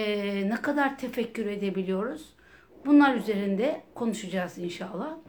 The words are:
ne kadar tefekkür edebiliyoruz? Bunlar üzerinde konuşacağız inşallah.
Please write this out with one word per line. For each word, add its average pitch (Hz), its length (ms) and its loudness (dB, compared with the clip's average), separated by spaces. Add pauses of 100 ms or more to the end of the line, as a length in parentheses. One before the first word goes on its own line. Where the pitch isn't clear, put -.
(480)
ne 226 140 0
kadar 285 360 0
tefekkür 233 480 -4
edebiliyoruz? 190 880 -4 (500)
Bunlar 285 280 8
üzerinde 208 680 0 (140)
konuşacağız 185 640 -4
inşallah. 185 560 -6 (140)